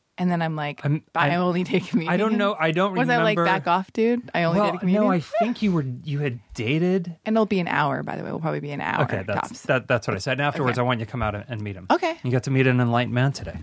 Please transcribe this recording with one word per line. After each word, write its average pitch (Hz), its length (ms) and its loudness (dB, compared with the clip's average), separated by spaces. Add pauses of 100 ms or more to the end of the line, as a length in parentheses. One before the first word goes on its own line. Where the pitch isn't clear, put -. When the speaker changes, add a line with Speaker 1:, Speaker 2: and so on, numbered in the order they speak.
(160)
Speaker 1:
and 180 140 0
then 170 120 0
I'm 160 140 -2
like, 147 280 -6
Speaker 2:
I'm, 147 180 0 (100)
Speaker 1:
"Bye, 165 140 2
Speaker 2:
I'm, 170 60 2
Speaker 1:
I 170 40 2
only 180 280 2
take - 240 0
comedians." 165 260 0
Speaker 2:
I - 20 4
don't 220 220 2
know. 202 200 0
I 160 120 2
don't 185 260 0
Speaker 1:
Was 180 120 2
I 247 140 4
like, 214 160 2
Speaker 2:
remember. 170 60 4
Speaker 1:
"Back 185 220 2
off, 180 260 0
dude. 240 420 0
I 175 100 2
only 170 160 2
Speaker 2:
Well, 202 100 2
Speaker 1:
date 175 60 -4
a - 40 -6
comedian"? 202 240 4
Speaker 2:
no, 208 60 4
I 180 100 2
think 240 420 -2
you 202 100 2
were, 160 120 2 (200)
you 143 160 -4
had 131 180 -2 (160)
dated. 170 600 0 (100)
Speaker 1:
And 220 100 2
it'll 220 100 4
be 202 140 0
an 170 80 -2
hour, 143 360 0
by - 120 -8
the - 60 -8
way. - 80 -8
We'll - 100 -6
probably 151 200 -2
be 147 100 -8
an 143 100 -6
hour - 240 0
Speaker 2:
Okay, 98 220 -4
that's, - 220 -4
Speaker 1:
tops. - 140 -14
Speaker 2:
that, 127 260 0
that's 120 180 0
what 110 80 -2
I 98 40 -4
said. 131 200 -4
And 143 40 -2
afterwards, 135 360 -2
Speaker 1:
Okay. 123 60 0
Speaker 2:
I - 20 0
want 123 140 0
you 113 60 -6
to - 40 -14
come 123 120 -6
out 107 120 -2
and, 104 140 -8
and 113 140 -8
meet 104 120 -6
him. 92 160 -16
Speaker 1:
Okay. 330 320 0
Speaker 2:
You 127 80 -4
got 123 140 0
to 135 80 -4
meet 131 160 4
an 123 120 4
enlightened 120 340 2
man 131 180 2
today. - 300 -10